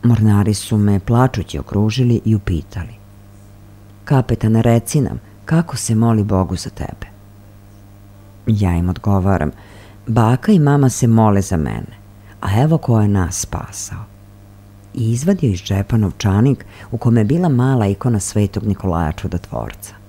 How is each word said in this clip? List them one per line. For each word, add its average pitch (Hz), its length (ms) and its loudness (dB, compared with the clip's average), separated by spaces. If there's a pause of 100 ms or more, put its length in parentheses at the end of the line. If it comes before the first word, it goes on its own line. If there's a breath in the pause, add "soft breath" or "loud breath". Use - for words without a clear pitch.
Mornari 107 500 4
su - 240 -4
me 104 220 2
plačući 117 600 -2
okružili 110 640 0
i 110 100 2
upitali, 87 600 -6 (1080)
„Kapetane, 113 560 2
reci 117 400 2
nam, 69 180 -4 (260 loud breath)
kako 165 320 0
se - 180 -2
moli 113 280 2
Bogu 95 320 0
za - 140 -10
tebe?” - 380 -12 (1400)
Ja 101 280 0
im 87 140 0
odgovaram, 92 640 0 (560 loud breath)
„Baka 117 440 2
i 190 80 6
mama 143 300 4
se 120 180 0
mole 110 340 4
za 95 160 -4
mene, 57 400 -6 (440 loud breath)
a 101 200 0
evo 156 160 2
ko 113 240 2
je 104 60 2
nas 95 320 0
spasao.” - 640 -10 (920)
I 113 180 -2
izvadio 151 400 0
iz 90 80 -4
džepa 101 380 -2
novčanik 104 680 0 (260 loud breath)
u 120 60 -6
kome 117 240 2
je 104 40 2
bila 170 240 0
mala 127 380 2
ikona 107 320 -2
Svetog 104 440 -2
Nikolaja 87 480 -2
Čudotvorca. - 840 -10 (160)